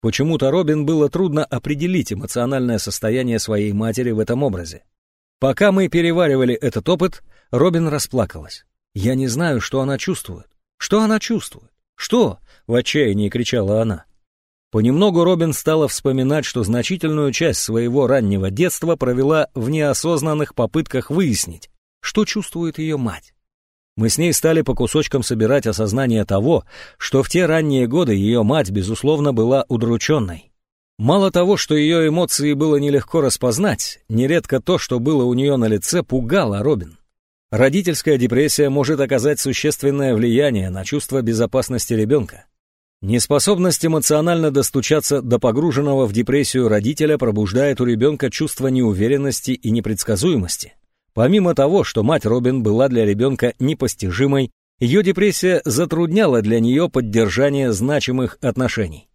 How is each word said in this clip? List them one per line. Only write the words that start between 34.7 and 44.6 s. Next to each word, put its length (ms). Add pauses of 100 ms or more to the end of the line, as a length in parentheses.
что 220
было 240
у 100
неё 240
на 80
лице, 360
пугало 600
Робин. 340 (540)
Родительская 680
депрессия 540
может 300
оказать 380
существенное 760
влияние 560
на 120
чувство 380
безопасности 720
ребёнка. 540 (560)
Неспособность 840
эмоционально 680
достучаться 680